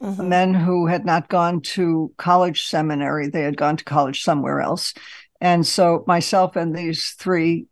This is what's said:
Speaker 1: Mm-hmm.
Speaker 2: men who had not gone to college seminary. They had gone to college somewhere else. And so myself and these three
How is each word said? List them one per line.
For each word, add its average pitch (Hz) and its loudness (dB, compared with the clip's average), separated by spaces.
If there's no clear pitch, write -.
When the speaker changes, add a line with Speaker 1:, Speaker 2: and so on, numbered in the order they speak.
Speaker 1:
Mm-hmm. 190 -6
Speaker 2:
men 185 4
who 175 2
had 175 0
not - 0
gone 175 2
to 165 0
college 175 2
seminary. 147 -2
They 156 -4
had 143 -2
gone 147 0
to - -8
college 143 -2
somewhere 139 0
else. - -4
And 170 2
so 170 2
myself 180 2
and 165 -2
these 165 -6
three 165 0